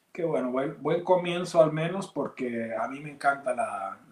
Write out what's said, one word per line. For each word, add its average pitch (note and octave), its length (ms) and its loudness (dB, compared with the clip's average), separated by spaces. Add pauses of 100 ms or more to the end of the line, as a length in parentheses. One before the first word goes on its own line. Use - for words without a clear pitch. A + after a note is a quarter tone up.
(140)
Qué F3 100 -6
bueno, C3 280 0
buen, C#3 300 -2
buen E3 220 0
comienzo F3 580 4
al D#3 120 8
menos, E3+ 400 -2
porque A#2+ 600 -4
a A2+ 140 -2
mí C3+ 140 -10
me D3+ 100 -10
encanta C#3 420 0
la, G2+ 460 -4 (120)